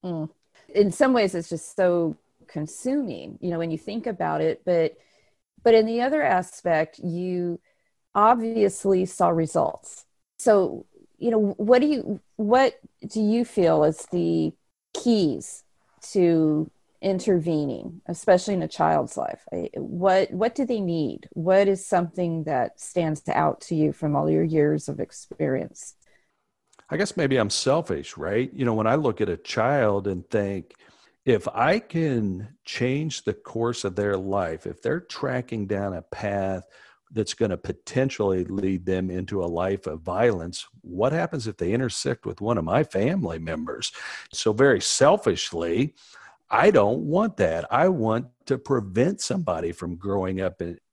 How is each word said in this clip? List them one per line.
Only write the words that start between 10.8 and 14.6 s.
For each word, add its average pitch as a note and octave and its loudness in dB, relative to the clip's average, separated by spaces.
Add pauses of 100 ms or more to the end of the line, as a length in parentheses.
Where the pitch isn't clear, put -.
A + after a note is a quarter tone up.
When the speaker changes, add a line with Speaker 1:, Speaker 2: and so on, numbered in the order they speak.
Speaker 1:
you A#3+ -2
know, G#3+ 2
what A#3+ 6
do D4 2
you, C4+ -2 (160)
what A#3+ 4 (320)
do A3 -4
you A3 2
feel E3 4
is D#3 0
the E3 0 (420)